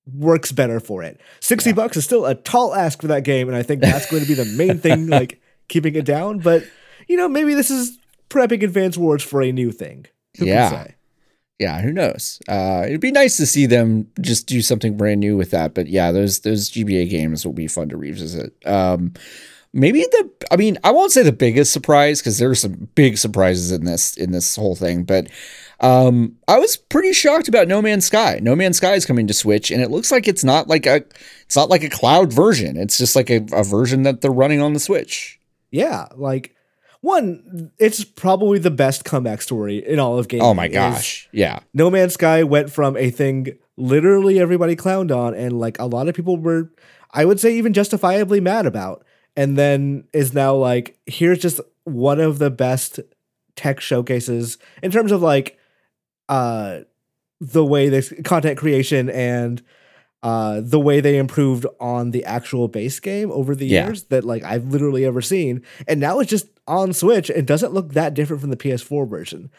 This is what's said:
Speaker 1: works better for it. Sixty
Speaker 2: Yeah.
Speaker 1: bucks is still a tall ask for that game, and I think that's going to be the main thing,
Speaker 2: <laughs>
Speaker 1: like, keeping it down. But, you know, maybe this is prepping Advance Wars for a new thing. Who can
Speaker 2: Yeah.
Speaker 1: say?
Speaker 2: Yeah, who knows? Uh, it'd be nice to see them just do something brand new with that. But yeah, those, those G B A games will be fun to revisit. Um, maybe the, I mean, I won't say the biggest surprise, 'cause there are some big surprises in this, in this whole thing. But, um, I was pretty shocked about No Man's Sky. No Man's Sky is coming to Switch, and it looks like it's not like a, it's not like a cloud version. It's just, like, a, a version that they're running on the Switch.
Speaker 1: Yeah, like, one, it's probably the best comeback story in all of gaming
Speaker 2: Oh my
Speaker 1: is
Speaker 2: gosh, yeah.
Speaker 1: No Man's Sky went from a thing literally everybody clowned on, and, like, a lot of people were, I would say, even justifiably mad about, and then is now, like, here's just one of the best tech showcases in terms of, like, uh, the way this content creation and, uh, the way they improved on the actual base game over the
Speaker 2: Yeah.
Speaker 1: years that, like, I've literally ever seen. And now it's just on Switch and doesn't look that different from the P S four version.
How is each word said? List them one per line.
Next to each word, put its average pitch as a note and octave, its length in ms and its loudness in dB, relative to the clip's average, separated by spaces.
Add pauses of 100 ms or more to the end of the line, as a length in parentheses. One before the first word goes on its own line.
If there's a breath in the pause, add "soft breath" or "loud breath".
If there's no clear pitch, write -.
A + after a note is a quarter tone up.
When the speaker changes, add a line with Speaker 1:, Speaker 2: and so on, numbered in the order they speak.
(100)
Speaker 1:
works D#3+ 400 0
better A#2+ 300 -2
for G2 220 -10
it. - 180 -14 (200 soft breath)
Sixty A#3 300 0
Speaker 2:
Yeah. G3+ 60 4
Speaker 1:
bucks A3 220 -2
is C#3+ 80 -2
still A3+ 180 0
a C3 120 0
tall A#3+ 380 0
ask E3+ 280 -2
for D#3 60 -6
that D3 140 0
game, B2+ 260 0
and B2+ 80 -4
I A#2+ 80 -2
think C3+ 180 -4
that's C#3+ 280 2
going D#3 120 0
to C#3 60 -6
be D3+ 60 2
the B2+ 120 -2
main D#3+ 320 0
thing, D#3+ 300 2
Speaker 2:
<laughs> - 0 -
Speaker 1:
like, C3+ 340 0 (260)
keeping D#3 260 -2
it D3+ 120 -2
down. F#3+ 320 -2
But, E3 260 2 (420 soft breath)
you F4 120 0
know, F4+ 100 0
maybe D4 240 0
this C#4+ 180 0
is B3 280 -4 (320)
prepping A#3 320 2
Advance F#3 340 0
Wars D#3 260 2
for C#3 200 -2
a B2+ 100 0
new B2 200 -2
thing. C2+ 340 -14 (320)
Who F3 80 -2
can F#2 80 2
Speaker 2:
Yeah. A2+ 160 4
Speaker 1:
say? D2 240 -10 (640)
Speaker 2:
Yeah, E2+ 240 -4
who B2 80 -2
knows? D#3+ 480 -4 (100)
Uh, F#2+ 380 0
it'd D3 140 -4
be B3+ 100 -2
nice C#4 280 4
to D#3 60 0
see C#3 220 2
them A2+ 400 4 (140)
just - 260 -2
do B2 160 -2
something A2 340 -2
brand G#2 220 0
new G2+ 180 2
with F2+ 140 0
that. D#2+ 240 -2
But E2+ 140 -2
yeah, F2 240 0
those, G2 260 0
those G#2+ 300 -2
G A2+ 160 -4
B G2 140 0
A F2 60 0
games D#2+ 400 -4
will E2+ 80 -8
be D#2+ 140 -8
fun D2+ 220 -6
to - 80 -12
revisit. D2+ 580 -12 (100)
Um, F2+ 480 0 (600 loud breath)
maybe F#3 300 2
the, A4+ 280 -4 (220)
I - 40 4
mean, G#3 280 2
I G3+ 80 4
won't F4+ 180 4
say B3+ 140 6
the D3 80 4
biggest B2 400 2
surprise, D3 500 2
'cause G#2+ 160 -2
there A#2+ 100 2
are C3 60 2
some G#2 400 -4
big B2+ 240 4
surprises F#2 540 0
in E2+ 140 -4
this, - 300 -4
in F2+ 140 -4
this F2 240 -2
whole G2+ 220 -2
thing. F2 260 -2
But, F#2 280 0 (500 loud breath)
um, B2+ 560 4 (100)
I A3 140 6
was G#4+ 160 2
pretty F#4+ 360 0
shocked D#4 360 2
about G#3+ 180 4
No G3 160 2
Man's G#3+ 240 0
Sky. G#3 340 0
No A#2 140 2
Man's F3+ 220 2
Sky F#3+ 180 2
is F3+ 100 2
coming A2+ 220 0
to G#2 80 0
Switch, G#2 380 0
and A#2+ 100 0
it A#2+ 80 -2
looks E3+ 220 -2
like A#3 160 2
it's - 160 0
not C#3 240 2
like D#3+ 180 2
a, C#3+ 180 4 (380 loud breath)
it's - 140 -2
not C#3+ 140 4
like F3+ 120 4
a D3+ 80 -6
cloud D3 420 4
version. A#2 440 2
It's F#2+ 220 -2
just, B2 180 0
like, B2+ 140 2
a, A2+ 220 2
a G2+ 120 2
version B2 400 0
that C3+ 160 0
they're C#3 100 2
running C#3+ 320 2
on D3 120 0
the D3 60 -2
Switch. - 600 -6 (320)
Speaker 1:
Yeah, G3+ 420 -2
like, C3+ 400 -6 (460)
one, F#3 800 -4
it's G#3+ 240 2
probably G3 560 0
the E3+ 140 0
best C3 320 0
comeback A#2+ 360 -4
story G#2 460 -6
in D3+ 140 0
all B2 180 0
of A#2 80 -2
gaming A#2 180 0
Speaker 2:
Oh A#2 80 6
my F2 140 0
Speaker 1:
is D#2+ 60 -4
Speaker 2:
gosh, - 580 -2
yeah. F#2 300 0 (120)
Speaker 1:
No D#3+ 180 4
Man's F3+ 240 2
Sky D#3+ 280 4
went D3 300 2
from C#3 240 0
a C3 140 0
thing C3+ 460 -2 (200)
literally F#3+ 640 4
everybody F3 340 2
clowned F#3 420 -2
on, A#2+ 160 -2
and, A#2+ 280 -4
like, A2+ 180 -6
a A#2 80 -6
lot B2 220 -2
of E3+ 80 -4
people F3 220 -2
were, E3 340 -2 (400 soft breath)
I D3 120 2
would G3 140 6
say, A3+ 180 2
even A3+ 160 0
justifiably G3+ 680 2
mad F#3+ 260 0
about, F#2+ 380 -6 (320)
and C#3 200 0
then C#3 560 0
is C#3 220 0
now, C#3 220 2
like, B2 500 -2
here's E3+ 320 0
just F3 220 -4 (240)
one C#3 340 0
of D#3 220 0
the C#3+ 100 2
best B2+ 480 -4 (560)
tech C#3+ 240 -6
showcases A#2+ 800 -4 (240 soft breath)
in F#3+ 80 -4
terms G#3+ 220 0
of, F#3 100 0
like, C#3+ 340 0 (720)
uh, A2+ 520 -4 (600)
the D#3 240 0
way C#3+ 240 2
this C3+ 240 0 (120)
content D3+ 340 0
creation C3+ 500 0
and, A#2+ 540 -4 (640 soft breath)
uh, A2 400 -4
the C3+ 160 2
way C#3+ 200 4
they C#3+ 160 2
improved C3+ 480 0 (160)
on A#2+ 300 -4
the A#2 140 -4
actual A#2+ 420 -4
base A2 320 -6
game G3+ 320 -6
over C#3 240 -4
the C3+ 140 -8
Speaker 2:
Yeah. F3+ 180 0
Speaker 1:
years G#3 180 -8
that, B2+ 200 -2
like, A#2 180 -6
I've A#2 240 -6
literally C#3 380 -2
ever B2+ 180 -2
seen. C#3 400 -4 (240 loud breath)
And D3+ 140 -2
now D#3+ 180 -2
it's C4+ 100 0
just G#3+ 200 -2 (180)
on F#3 260 -2
Switch F#3+ 380 0
and C#3+ 160 -2
doesn't - 260 -2
look F3 220 -4
that D3+ 200 0
different D3+ 280 -4
from C#3+ 80 -6
the B2+ 60 -4
P C#3 160 -4
S A#2+ 100 -4
four C#3+ 240 -4
version. F2 420 -12 (100)